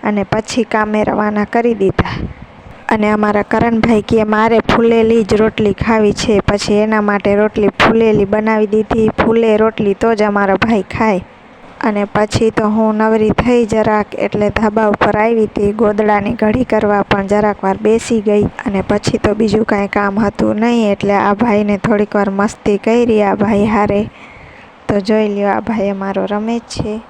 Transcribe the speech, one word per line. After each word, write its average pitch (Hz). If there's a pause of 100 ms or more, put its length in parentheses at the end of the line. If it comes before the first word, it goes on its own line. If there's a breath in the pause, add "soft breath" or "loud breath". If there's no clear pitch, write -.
અને 208
પછી 220
કામે 214
રવાના 208
કરી 233
દીધા. - (640)
અને 214
અમારા 208
કરણભાઈ 226
કહે, 220
"મારે 214
ફૂલેલી 226
જ 202
રોટલી 214
ખાવી 214
છે." 220
પછી 202
એના 214
માટે 202
રોટલી 208
ફૂલેલી 220
બનાવી 214
દીધી. 214
ફૂલે 226
રોટલી 220
તો 226
જ 208
અમારો 202
ભાઈ 220
ખાય. 202 (640)
અને 202
પછી 214
તો 220
હું 220
નવરી 220
થઈ 240
જરાક, 214
એટલે 208
ધાબા 214
ઉપર 214
આવી 220
હતી 208
ગોદડાની 208
ઘડી 226
કરવા, 208
પણ 196
જરાક 208
વાર 190
બેસી 226
ગઈ. 208
અને 196
પછી -
તો 208
બીજું 214
કાંઈ 202
કામ 202
હતું 214
નહીં, 226
એટલે 202
આ 202
ભાઈને 208
થોડીક 208
વાર 202
મસ્તી 202
કરી 226
આ 196
ભાઈ 202
હારે. 208 (800 loud breath)
તો 208
જોઈ 214
લ્યો, 202
આ 220
ભાઈ 208
અમારો 196
રમે 214
છે 220